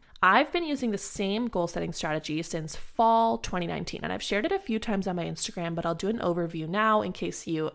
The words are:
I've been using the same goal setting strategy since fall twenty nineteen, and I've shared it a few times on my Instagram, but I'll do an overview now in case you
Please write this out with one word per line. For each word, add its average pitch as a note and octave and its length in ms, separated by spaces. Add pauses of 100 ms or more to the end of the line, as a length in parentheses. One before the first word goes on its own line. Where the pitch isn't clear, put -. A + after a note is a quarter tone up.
(220)
I've A3+ 280
been F4 140
using C4+ 280
the G3+ 60
same G#3 480
goal F3 200
setting E3+ 260
strategy D#3 500
since D#3+ 320
fall A3+ 640
twenty F3 300
nineteen, E3 360
and D#3 80
I've F#3+ 120
shared G#3 240
it E4+ 40
a G4 80
few A3 200
times G3 280
on F#3 80
my E3+ 120
Instagram, E3 480
but E3 100
I'll E3+ 100
do F#3+ 140
an A3+ 120
overview E3 460
now G#3+ 360
in F#3 100
case - 340
you D#3 280